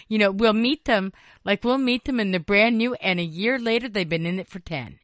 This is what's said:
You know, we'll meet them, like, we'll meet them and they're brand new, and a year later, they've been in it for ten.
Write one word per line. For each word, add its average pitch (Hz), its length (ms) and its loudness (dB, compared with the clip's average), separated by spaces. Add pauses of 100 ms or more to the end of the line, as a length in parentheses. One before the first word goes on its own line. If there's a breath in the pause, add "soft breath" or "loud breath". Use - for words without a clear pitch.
You 214 100 0
know, 202 140 4
we'll 220 200 4
meet 240 340 0
them, 196 260 0 (320 loud breath)
like, 196 180 0
we'll 247 160 2
meet 254 260 0
them 254 140 -2
and 202 140 0
they're 180 80 0
brand 214 380 2
new, 240 160 0
and 180 260 -2
a 175 40 -4
year 190 360 -2
later, 233 280 -2
they've 196 200 -4
been 165 180 -4
in 185 140 -4
it - 80 -14
for 190 100 -16
ten. 139 460 -10